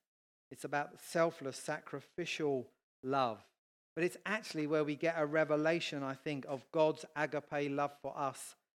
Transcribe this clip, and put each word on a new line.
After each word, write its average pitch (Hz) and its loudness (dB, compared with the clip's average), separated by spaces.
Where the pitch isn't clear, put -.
It's - -14
about 147 -2
selfless, 160 0
sacrificial 147 -4
love. 127 0
But 165 0
it's 175 0
actually 185 -2
where 151 4
we 147 0
get 165 2
a 156 2
revelation, 151 2
I 135 -2
think, 139 -6
of 135 -6
God's 156 4
agape 147 -2
love 143 0
for - -8
us 135 -4